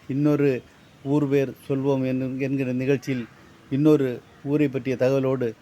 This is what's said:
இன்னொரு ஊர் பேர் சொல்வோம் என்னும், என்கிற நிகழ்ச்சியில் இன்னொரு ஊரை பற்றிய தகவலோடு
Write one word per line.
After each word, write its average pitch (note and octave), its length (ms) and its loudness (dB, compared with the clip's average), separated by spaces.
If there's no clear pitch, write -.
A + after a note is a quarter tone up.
இன்னொரு C#3+ 540 2
ஊர் C#3+ 240 0
பேர் C3+ 240 2
சொல்வோம் C3+ 380 0
என்னும், C3 340 -4
என்கிற C3+ 320 -2
நிகழ்ச்சியில் B2+ 540 -2
இன்னொரு C#3 500 2
ஊரை D3 240 0
பற்றிய B2+ 280 -4
தகவலோடு C3 640 0